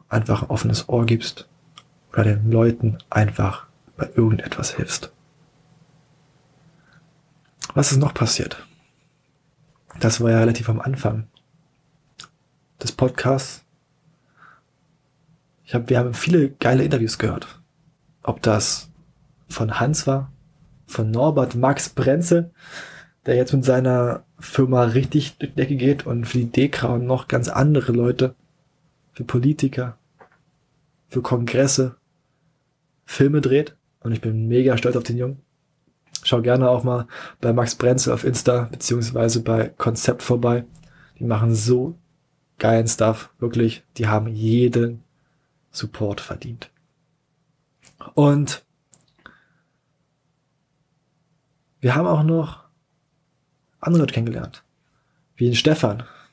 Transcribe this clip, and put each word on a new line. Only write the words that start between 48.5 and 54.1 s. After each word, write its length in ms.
wir 140
haben 120
auch 160
noch 420
andere 220
Leute 120